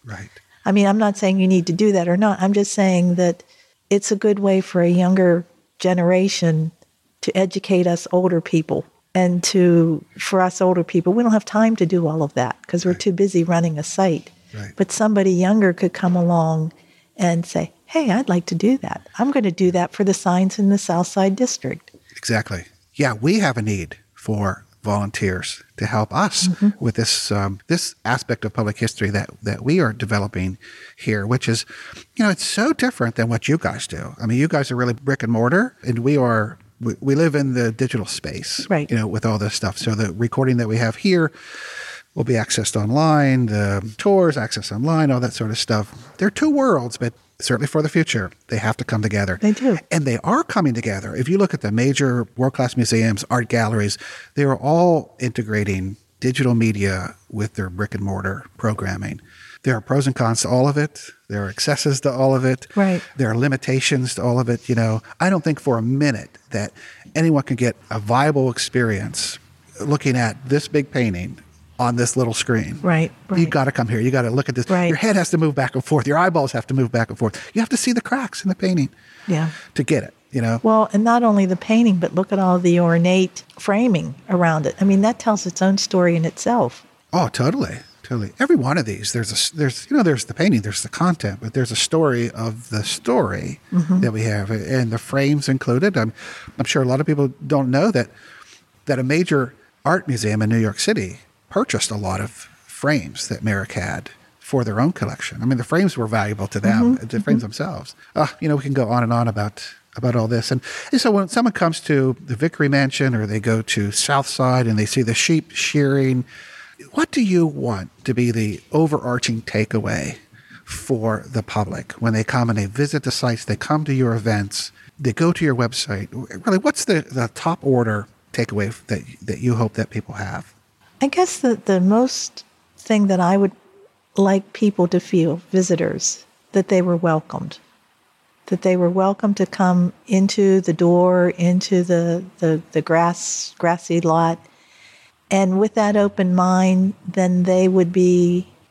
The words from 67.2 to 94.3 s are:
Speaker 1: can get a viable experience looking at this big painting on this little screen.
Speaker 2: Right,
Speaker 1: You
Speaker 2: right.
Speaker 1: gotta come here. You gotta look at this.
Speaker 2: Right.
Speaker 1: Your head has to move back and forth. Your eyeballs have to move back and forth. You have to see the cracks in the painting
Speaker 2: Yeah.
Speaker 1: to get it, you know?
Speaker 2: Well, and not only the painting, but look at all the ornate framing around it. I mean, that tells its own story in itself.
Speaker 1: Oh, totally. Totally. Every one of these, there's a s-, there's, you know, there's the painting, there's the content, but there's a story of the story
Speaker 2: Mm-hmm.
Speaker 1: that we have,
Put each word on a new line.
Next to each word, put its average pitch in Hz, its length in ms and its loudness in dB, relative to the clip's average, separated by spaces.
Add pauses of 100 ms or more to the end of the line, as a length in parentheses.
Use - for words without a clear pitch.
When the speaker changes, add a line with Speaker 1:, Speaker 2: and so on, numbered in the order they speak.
Speaker 1:
can 127 120 -4
get 120 180 0 (160)
a 110 80 -4
viable 131 520 2
experience 110 880 -4 (420)
looking 143 360 0
at 113 200 0 (120)
this 143 200 0
big 147 240 -2
painting 101 460 -2 (400)
on 120 180 0
this 120 200 0
little 117 180 0
screen. - 480 -2
Speaker 2:
Right, 165 280 0 (200)
Speaker 1:
You 185 60 -2
Speaker 2:
right. 165 140 2
Speaker 1:
gotta 139 220 0
come 117 160 0
here. 113 100 -2
You 123 140 0
gotta 123 180 0
look 135 180 -2
at 131 60 -2
this. 123 160 -2
Speaker 2:
Right. 175 160 2
Speaker 1:
Your 165 100 2
head 214 200 2
has 175 140 0
to 170 80 2
move 156 180 0
back 127 180 -2
and 127 100 -2
forth. 139 220 0
Your 143 120 2
eyeballs 170 340 2
have 113 160 -4
to 135 60 -4
move 123 180 0
back 113 160 0
and 110 100 -12
forth. - 360 -4
You 220 60 0
have 226 100 -2
to 254 60 0
see - 160 0
the 233 80 0
cracks - 440 -4
in 196 60 -2
the 185 40 0
painting 180 340 0 (380)
Speaker 2:
Yeah. 160 220 0 (260)
Speaker 1:
to 143 80 0
get 123 220 0
it, - 100 -16 (160)
you 131 100 -2
know? 113 220 0
Speaker 2:
Well, 220 300 4
and 208 100 2
not 240 220 4
only 202 200 4
the 180 120 0
painting, 220 400 4
but 165 180 -2
look 185 180 0
at 196 60 2
all 180 220 4
the 175 180 4
ornate 175 640 2 (160)
framing 196 560 0 (140)
around 165 380 2
it. - 140 -4
I 190 40 2
mean, 196 160 4
that 226 180 2
tells 214 260 0
its 175 160 -6
own 190 160 4
story 175 380 2
in 165 100 0
itself. 180 600 -2 (260)
Speaker 1:
Oh, 165 160 2
totally. 143 500 -2 (260)
Totally. 104 340 -6
Every 277 180 4
one 139 220 0
of 131 60 0
these, 104 280 -6
there's 110 180 -4
a 104 40 -6
s-, - 160 -2
there's, 147 400 -4
you 285 60 2
know, 262 80 4
there's 147 220 0
the - 80 -10
painting, 160 260 2
there's 101 220 -6
the - 60 -10
content, 156 520 -2
but 110 140 -8
there's 123 180 -2
a 110 40 -4
story 131 560 0
of 113 380 -8
the 107 140 -2
story - 720 -2 (140)
Speaker 2:
Mm-hmm. 180 280 2
Speaker 1:
that 120 120 2
we 110 120 -2
have, 104 260 -2